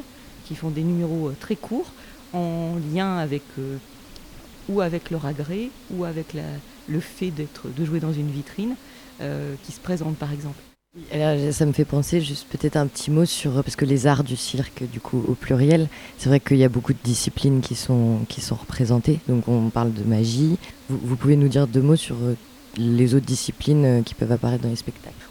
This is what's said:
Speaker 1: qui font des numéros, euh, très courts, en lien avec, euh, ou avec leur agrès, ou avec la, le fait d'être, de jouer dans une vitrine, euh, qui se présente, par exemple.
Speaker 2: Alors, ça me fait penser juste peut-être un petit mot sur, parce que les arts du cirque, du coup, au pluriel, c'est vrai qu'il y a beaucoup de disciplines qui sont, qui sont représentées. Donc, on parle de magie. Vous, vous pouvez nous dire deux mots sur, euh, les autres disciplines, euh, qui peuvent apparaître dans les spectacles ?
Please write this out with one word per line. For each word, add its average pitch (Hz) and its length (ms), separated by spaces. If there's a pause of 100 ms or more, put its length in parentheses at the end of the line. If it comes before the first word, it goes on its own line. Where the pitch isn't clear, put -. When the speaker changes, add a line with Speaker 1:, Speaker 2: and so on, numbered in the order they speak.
(440)
Speaker 1:
qui 156 100
font 160 160
des 151 120
numéros, 165 460
euh, 135 120
très 214 160
courts, 277 340 (440)
en 170 400 (180)
lien 185 240
avec, 143 260 (160)
euh, 135 200 (880)
ou 202 140
avec 170 280
leur 160 140
agrès, 156 460 (200)
ou 180 140
avec 160 300
la, 151 80 (440)
le 151 140
fait - 300
d'être, 147 440
de 160 120
jouer 160 140
dans 160 120
une 147 180
vitrine, 196 460 (460)
euh, 143 320 (100)
qui - 80
se - 80
présente, 156 360
par 147 140
exemple. 143 280 (540)
Speaker 2:
Alors, 151 400
ça 156 120
me 147 80
fait 151 120
penser 147 360
juste 143 280
peut-être - 280
un 143 100
petit - 240
mot 160 140
sur, 139 380
parce - 140
que 147 80
les 135 220
arts 147 180
du 123 120
cirque, - 540
du 113 100
coup, 123 280
au 127 60
pluriel, 147 540 (300)
c'est - 100
vrai 139 120
qu'il - 160
y 131 80
a 127 40
beaucoup 120 240
de 120 120
disciplines 131 560
qui 120 160
sont, 117 520
qui - 120
sont - 160
représentées. 123 720
Donc, 120 200
on 113 220
parle 117 220
de 104 100
magie. 117 560 (300)
Vous, 131 140
vous 127 140
pouvez 139 200
nous 143 120
dire 139 180
deux 123 160
mots 156 140
sur, 135 200
euh, 120 180 (420)
les 120 380
autres 135 120
disciplines, 143 580
euh, 123 180
qui - 120
peuvent 117 180
apparaître 120 320
dans 117 60
les 117 60
spectacles ? - 380 (160)